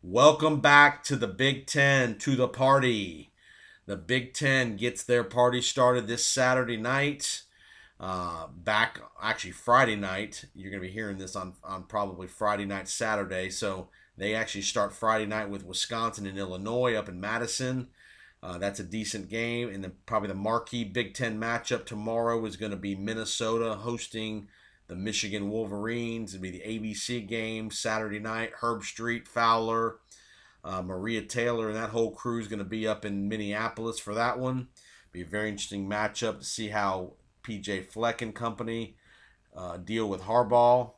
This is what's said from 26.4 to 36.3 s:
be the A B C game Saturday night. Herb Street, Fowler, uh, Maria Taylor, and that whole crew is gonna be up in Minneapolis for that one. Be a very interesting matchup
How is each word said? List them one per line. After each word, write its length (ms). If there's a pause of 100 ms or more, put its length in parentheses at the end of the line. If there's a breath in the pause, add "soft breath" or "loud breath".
be 100
the 100
A 160
B 160
C 260
game 480
Saturday 520
night. 400
Herb 240
Street, 420
Fowler, 680 (680 loud breath)
uh, 200
Maria 400
Taylor, 440
and 100
that 140
whole 220
crew 260
is 80
gonna 160
be 240
up 180
in 240
Minneapolis 720
for 160
that 240
one. 300 (420 loud breath)
Be 120
a 40
very 220
interesting 420
matchup 480